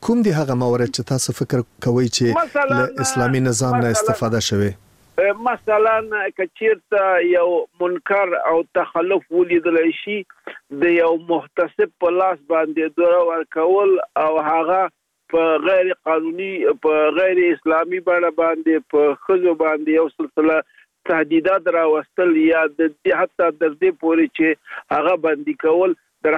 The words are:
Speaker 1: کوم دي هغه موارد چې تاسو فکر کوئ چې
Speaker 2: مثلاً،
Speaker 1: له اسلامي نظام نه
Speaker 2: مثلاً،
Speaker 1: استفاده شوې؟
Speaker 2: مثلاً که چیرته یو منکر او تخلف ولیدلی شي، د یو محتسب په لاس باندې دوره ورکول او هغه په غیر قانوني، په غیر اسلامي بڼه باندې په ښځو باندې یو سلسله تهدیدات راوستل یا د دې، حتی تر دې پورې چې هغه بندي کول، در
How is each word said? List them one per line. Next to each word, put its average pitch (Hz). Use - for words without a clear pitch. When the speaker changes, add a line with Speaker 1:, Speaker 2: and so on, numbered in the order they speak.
Speaker 1:
کوم 240
دي 190
هغه 139
موارد 123
چې -
تاسو 127
فکر 123
کوئ 127
چې 123
Speaker 2:
مثلاً، -
Speaker 1:
له 254
اسلامي 127
نظام 123
نه 123
Speaker 2:
مثلاً، 117
Speaker 1:
استفاده 110
شوې؟ 101
Speaker 2:
مثلاً 220
که 190
چیرته 214
یو 175
منکر 180
او 165
تخلف 175
ولیدلی 165
شي، 208
د 170
یو 165
محتسب 170
په 175
لاس 185
باندې 156
دوره 175
ورکول 170
او 156
هغه 160
په 160
غیر 185
قانوني، 165
په 151
غیر 185
اسلامي 165
بڼه 175
باندې 160
په 147
ښځو 180
باندې 156
یو 160
سلسله 156
تهدیدات 165
راوستل 165
یا 160
د 160
دې، 156
حتی 180
تر 160
دې 180
پورې 165
چې 160
هغه 151
بندي 151
کول، 170
در 156